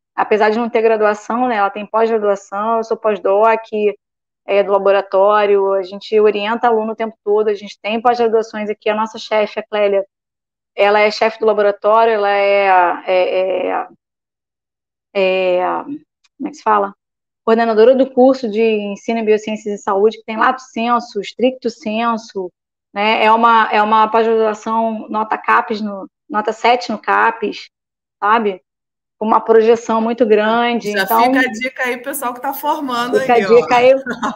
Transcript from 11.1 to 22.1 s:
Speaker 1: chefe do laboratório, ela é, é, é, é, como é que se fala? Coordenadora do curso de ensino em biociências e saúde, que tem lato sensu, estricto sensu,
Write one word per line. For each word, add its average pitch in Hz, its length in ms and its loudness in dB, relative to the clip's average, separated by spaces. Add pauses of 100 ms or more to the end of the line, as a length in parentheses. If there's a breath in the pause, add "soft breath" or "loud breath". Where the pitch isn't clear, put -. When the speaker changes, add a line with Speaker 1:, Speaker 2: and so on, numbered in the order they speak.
Speaker 1:
chefe 220 260 -2
do 220 80 -2
laboratório, 208 680 2
ela 202 140 -2
é, 202 380 2 (400)
é, 185 800 -2 (1300)
é, 185 440 0
é, 180 80 -2 (680)
como 285 120 -8
é - 20 -16
que 285 60 -18
se - 60 -20
fala? 202 300 0 (520)
Coordenadora 226 500 4
do 262 160 0
curso 254 400 2
de 214 120 -2
ensino 214 580 -4
em 220 40 -6
biociências 214 560 -2
e - 20 -20
saúde, 214 360 0
que - 60 -20
tem 220 120 -12
lato 247 260 -2
sensu, 233 580 -4
estricto 240 500 -4
sensu, 220 800 -6 (440)